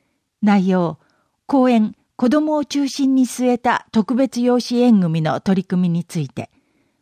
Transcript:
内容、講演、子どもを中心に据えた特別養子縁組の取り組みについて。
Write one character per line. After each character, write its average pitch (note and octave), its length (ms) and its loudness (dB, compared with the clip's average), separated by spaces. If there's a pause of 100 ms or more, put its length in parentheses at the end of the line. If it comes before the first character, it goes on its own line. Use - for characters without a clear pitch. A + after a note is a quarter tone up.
(420)
内 G3+ 260 2
容、 F3 300 0 (480)
講 B3+ 240 2
演、 A3 240 0 (220)
子 B3+ 120 0
ど D4+ 120 2
も D4+ 160 -2
を D4 80 -2
中 C#4+ 240 -4
心 C4+ 260 -2
に C4 120 2
据 B3 260 -2
え A#3+ 60 -2
た - 340 -2
特 A3 220 0
別 B3+ 260 -2
養 B3 200 2
子 A#3+ 180 -4
縁 A#3+ 220 4
組 E3 220 -2
の C#3+ 180 -2
取 F#3+ 220 0
り - 20 -20
組 F3+ 200 -2
み F3+ 40 0
に E3+ 160 -2
つ - 160 -8
い C#3 80 -6
て。 - 220 -12 (520)